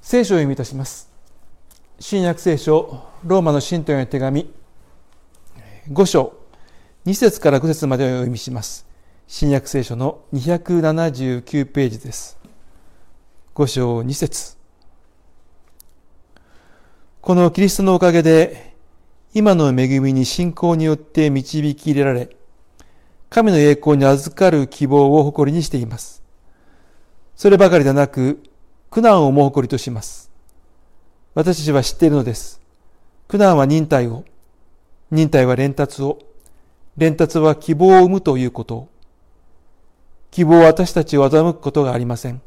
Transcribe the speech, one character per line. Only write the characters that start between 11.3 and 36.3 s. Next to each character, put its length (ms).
九 240
ペ 220
ー 20
ジ 100
で 120
す。 260
五 100
章 380
二 100
節。 420
「こ 140
の 160
キ 120
リ 80
ス 80
ト 60
の 120
お 40
か 120
げ 100
で、 540
今 220
の 140
恵 300
み 140
に 120
信 280
仰 220
に 100
よ 80
っ 40
て 340
導 440
き 120
入 140
れ 40
ら 80
れ、 240
神 200
の 60
栄 160
光 240
に 80
預 300
か 160
る 160
希 180
望 300
を 80
誇 280
り 60
に 60
し 60
て 80
い 100
ま 100
す。 240
そ 140
れ 80
ば 140
か 80
り 40
で 100
な 140
く、 360
苦 100
難 240
を 60
も 140
誇 200
り 40
と 100
し 100
ま 140
す。 260
私 240
た 60
ち 80
は 100
知 140
っ 20
て 80
い 60
る 40
の 80
で 120
す。 260
苦 120
難 180
は 80
忍 220
耐 180
を、 180
忍 220
耐 160
は 80
練 180
達 300
を、 160